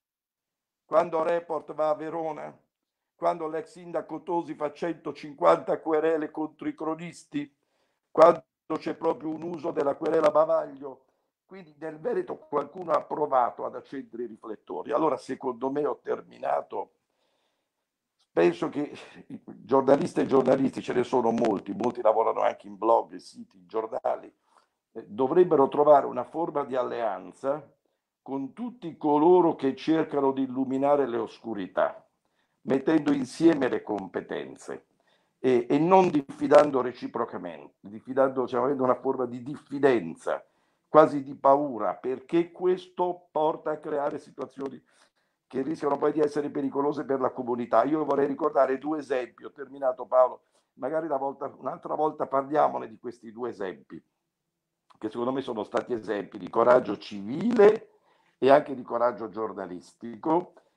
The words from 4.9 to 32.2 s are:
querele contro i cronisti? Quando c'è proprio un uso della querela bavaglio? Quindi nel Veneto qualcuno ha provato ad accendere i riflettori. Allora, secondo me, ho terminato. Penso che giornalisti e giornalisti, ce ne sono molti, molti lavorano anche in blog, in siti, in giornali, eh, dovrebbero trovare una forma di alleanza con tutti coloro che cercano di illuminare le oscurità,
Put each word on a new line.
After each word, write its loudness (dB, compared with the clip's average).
querele 0
contro -8
i -8
cronisti? -10
Quando 6
c'è -6
proprio -4
un -8
uso -8
della 0
querela 2
bavaglio? 0
Quindi -20
nel -12
Veneto -6
qualcuno -6
ha 0
provato 0
ad -8
accendere -12
i -8
riflettori. -12
Allora, 2
secondo -6
me, -2
ho -4
terminato. -6
Penso 2
che -6
giornalisti 2
e 2
giornalisti, 2
ce -6
ne 2
sono 0
molti, 0
molti -4
lavorano 2
anche -2
in -18
blog, 2
in -16
siti, -20
in -20
giornali, -6
eh, -14
dovrebbero 2
trovare 6
una -6
forma -6
di -8
alleanza -4
con -8
tutti -12
coloro 4
che -2
cercano 0
di -2
illuminare 0
le -4
oscurità, -4